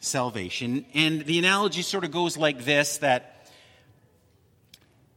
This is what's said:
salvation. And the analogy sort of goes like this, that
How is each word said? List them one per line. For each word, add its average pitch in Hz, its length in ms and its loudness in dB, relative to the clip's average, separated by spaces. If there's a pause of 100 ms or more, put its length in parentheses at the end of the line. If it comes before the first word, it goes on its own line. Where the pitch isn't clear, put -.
salvation. 120 800 -2 (100)
And 156 320 2
the 170 120 0
analogy 185 440 2
sort 190 200 -4
of 170 80 -4
goes 170 260 -2
like 147 280 0
this, 147 340 2
that - 480 0 (1700)